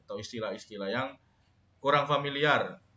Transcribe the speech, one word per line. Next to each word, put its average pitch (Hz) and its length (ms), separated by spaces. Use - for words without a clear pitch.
atau 104 160
istilah-istilah 104 680
yang 131 160
kurang 143 240
familiar 143 720